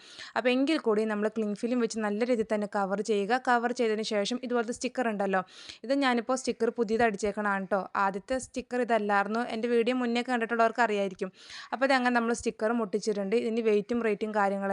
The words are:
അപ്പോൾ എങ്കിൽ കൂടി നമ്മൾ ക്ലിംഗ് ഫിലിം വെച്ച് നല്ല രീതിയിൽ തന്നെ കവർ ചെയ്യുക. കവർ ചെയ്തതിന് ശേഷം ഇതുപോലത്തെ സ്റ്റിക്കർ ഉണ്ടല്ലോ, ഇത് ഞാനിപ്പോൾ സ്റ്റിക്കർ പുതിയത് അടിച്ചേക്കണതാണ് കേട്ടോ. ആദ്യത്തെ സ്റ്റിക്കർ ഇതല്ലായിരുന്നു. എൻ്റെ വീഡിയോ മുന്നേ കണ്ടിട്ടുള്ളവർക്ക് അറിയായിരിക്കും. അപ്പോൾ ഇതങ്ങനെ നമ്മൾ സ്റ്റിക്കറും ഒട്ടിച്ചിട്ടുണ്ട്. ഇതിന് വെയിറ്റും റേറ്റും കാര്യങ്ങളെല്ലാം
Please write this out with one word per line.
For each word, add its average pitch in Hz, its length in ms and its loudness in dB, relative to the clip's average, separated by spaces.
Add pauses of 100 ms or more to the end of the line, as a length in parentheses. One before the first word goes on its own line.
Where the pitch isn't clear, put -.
(340)
അപ്പോൾ 233 160 4
എങ്കിൽ 277 380 2
കൂടി 214 180 2
നമ്മൾ 214 240 0
ക്ലിംഗ് 208 320 -2
ഫിലിം 247 180 0
വെച്ച് 226 200 -2
നല്ല 208 200 -2 (120)
രീതിയിൽ 220 200 0
തന്നെ 208 260 -2
കവർ 196 240 0
ചെയ്യുക. 208 460 0
കവർ 240 260 2
ചെയ്തതിന് 220 400 0
ശേഷം 208 300 -2
ഇതുപോലത്തെ 240 360 -2
സ്റ്റിക്കർ 254 300 -2
ഉണ്ടല്ലോ, 196 340 0 (400)
ഇത് 240 120 0 (100)
ഞാനിപ്പോൾ 247 360 0
സ്റ്റിക്കർ 233 380 0
പുതിയത് 226 280 2
അടിച്ചേക്കണതാണ് 202 580 -2
കേട്ടോ. 190 160 0 (160)
ആദ്യത്തെ 196 420 -2
സ്റ്റിക്കർ 247 420 -6
ഇതല്ലായിരുന്നു. 208 680 2
എൻ്റെ 233 260 -4
വീഡിയോ 240 260 2
മുന്നേ 240 300 0
കണ്ടിട്ടുള്ളവർക്ക് 226 540 2
അറിയായിരിക്കും. 196 460 -2 (380)
അപ്പോൾ 254 180 0
ഇതങ്ങനെ 247 320 4
നമ്മൾ 233 140 2
സ്റ്റിക്കറും 226 480 0
ഒട്ടിച്ചിട്ടുണ്ട്. 202 600 -2
ഇതിന് 233 260 -2
വെയിറ്റും 214 340 2
റേറ്റും 214 360 -2
കാര്യങ്ങളെല്ലാം 196 220 2 (120)